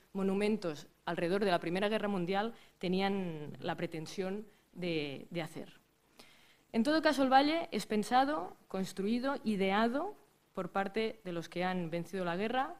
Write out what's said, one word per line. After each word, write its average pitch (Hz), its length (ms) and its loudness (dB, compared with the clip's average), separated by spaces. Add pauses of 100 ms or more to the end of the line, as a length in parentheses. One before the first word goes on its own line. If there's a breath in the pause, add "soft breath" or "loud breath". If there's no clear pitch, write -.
(140 soft breath)
monumentos 196 760 0 (180)
alrededor 180 400 2
de 190 60 4
la 170 80 6
Primera 185 300 0
Guerra 208 180 0
Mundial 196 480 0 (240 loud breath)
tenían 185 800 -2
la 165 160 -4
pretensión 185 720 -6 (260 soft breath)
de, 156 560 -4
de 170 140 -4
hacer. - 360 -12 (920 loud breath)
En 226 100 2
todo 302 200 4
caso, 285 180 4
el 262 100 4
valle 294 400 6
es - 140 -4
pensado, 269 720 0 (100)
construido, 220 760 -2
ideado 220 720 2 (380)
por 180 180 -6
parte 196 520 -2
de 180 80 -8
los 170 180 -6
que 175 140 -4
han 180 260 -2
vencido 170 360 -4
la 170 100 -2
guerra 254 440 -2